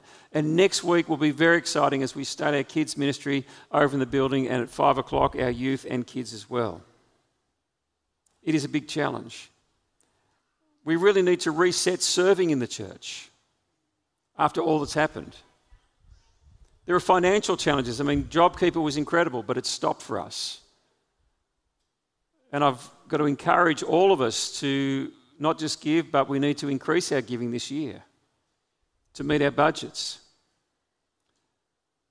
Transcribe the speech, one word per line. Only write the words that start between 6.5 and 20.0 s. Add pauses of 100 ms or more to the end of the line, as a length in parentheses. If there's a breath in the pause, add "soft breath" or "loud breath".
It
is
a
big
challenge. (1400)
We
really
need
to
reset
serving
in
the
church (1080)
after
all
that's
happened. (1500)
There
are
financial
challenges.
I
mean,
JobKeeper
was
incredible,
but
it
stopped